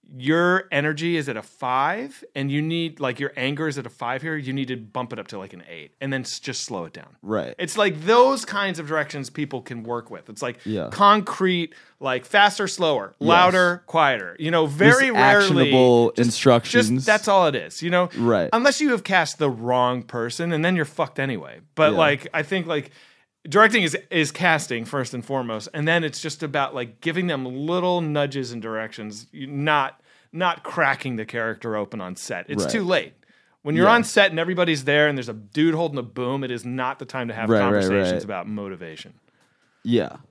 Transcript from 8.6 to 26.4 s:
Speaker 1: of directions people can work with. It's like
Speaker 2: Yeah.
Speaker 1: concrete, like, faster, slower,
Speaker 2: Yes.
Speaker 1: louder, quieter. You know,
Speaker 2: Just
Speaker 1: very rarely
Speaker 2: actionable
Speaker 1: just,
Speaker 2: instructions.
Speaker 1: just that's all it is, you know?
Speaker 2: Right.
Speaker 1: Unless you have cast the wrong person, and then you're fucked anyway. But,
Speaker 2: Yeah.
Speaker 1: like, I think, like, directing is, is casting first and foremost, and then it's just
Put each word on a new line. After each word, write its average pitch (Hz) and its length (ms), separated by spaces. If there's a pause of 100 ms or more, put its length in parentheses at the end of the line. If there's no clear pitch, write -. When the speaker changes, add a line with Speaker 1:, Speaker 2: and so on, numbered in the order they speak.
Speaker 1:
of 156 80
directions 147 440
people 139 300
can 120 220
work 117 280
with. 87 180
It's 107 120
like 123 240
Speaker 2:
Yeah. 98 260
Speaker 1:
concrete, 190 840 (280)
like, 127 240
faster, 202 420
slower, 143 520
Speaker 2:
Yes. 143 80
Speaker 1:
louder, 180 600
quieter. 123 520
You 156 120
know, 165 160
Speaker 2:
Just 143 100
Speaker 1:
very 247 320
rarely 226 80 (280)
Speaker 2:
actionable 127 680
Speaker 1:
just, 120 160
Speaker 2:
instructions. 120 640
Speaker 1:
just 131 180
that's 214 220
all 190 180
it 143 80
is, 85 260
you 170 80
know? 180 280
Speaker 2:
Right. 113 360
Speaker 1:
Unless 254 280
you 294 100
have 226 140
cast 180 340
the 147 100
wrong 123 540
person, 120 480
and 156 120
then 185 120
you're 160 100
fucked - 320
anyway. 101 440 (140)
But, 156 180
Speaker 2:
Yeah. 190 40
Speaker 1:
like, 147 380
I 156 80
think, 175 240
like, 151 240 (580)
directing 214 340
is, 160 140 (140)
is 160 200
casting 151 540
first 131 280
and 120 120
foremost, 117 480
and 151 140
then 165 160
it's 143 180
just 160 220